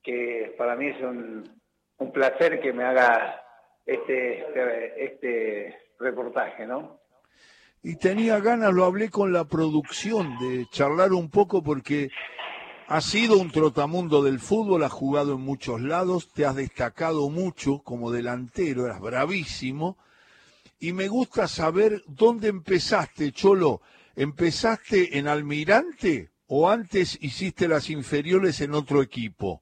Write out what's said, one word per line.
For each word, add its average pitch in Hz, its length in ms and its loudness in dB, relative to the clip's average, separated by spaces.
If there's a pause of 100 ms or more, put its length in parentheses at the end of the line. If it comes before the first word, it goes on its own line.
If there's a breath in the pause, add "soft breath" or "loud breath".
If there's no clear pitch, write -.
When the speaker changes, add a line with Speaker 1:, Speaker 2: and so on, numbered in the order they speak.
Speaker 1:
que 120 560 -6
para 120 160 -2
mí 135 120 -6
es 135 140 -6
un, 117 440 -10 (540)
un 131 140 -8
placer 139 480 2
que 131 120 -2
me 123 100 -4
haga 123 580 2 (460)
este, 127 540 -2
este, 117 640 -4
este 110 760 -4 (220)
reportaje, 120 680 -6
¿no? 127 320 -10 (800 soft breath)
Speaker 2:
Y 165 140 -10
tenía 208 460 2
ganas, 220 340 4
lo 180 100 6
hablé 196 240 0
con 196 240 0
la 170 120 2
producción, 160 960 -2
de 127 320 -2
charlar 165 400 2
un 170 180 0
poco 196 320 2
porque 143 480 -2 (760)
has 151 160 0
sido 220 340 4
un 170 140 0
trotamundo 156 680 2
del 135 200 2
fútbol, 202 420 2
has 135 80 0
jugado 143 440 0
en 131 80 -8
muchos 135 380 -6
lados, 175 520 -2
te 143 120 0
has 135 120 0
destacado 143 720 -2
mucho 156 540 -4
como 117 260 -6
delantero, 123 720 -2
eras 101 160 -6
bravísimo. 143 960 -4 (840 soft breath)
Y 170 120 -6
me 190 140 -4
gusta 220 400 0
saber 196 640 2
dónde 220 400 4
empezaste, 175 840 0
Cholo. 180 500 4 (360 soft breath)
¿Empezaste 170 1000 0
en 143 100 -2
Almirante 151 1000 0 (200)
o 156 200 4
antes 202 500 0
hiciste 170 480 -4
las 151 220 0
inferiores 151 720 0
en 143 100 -4
otro 143 300 2
equipo? 104 600 -6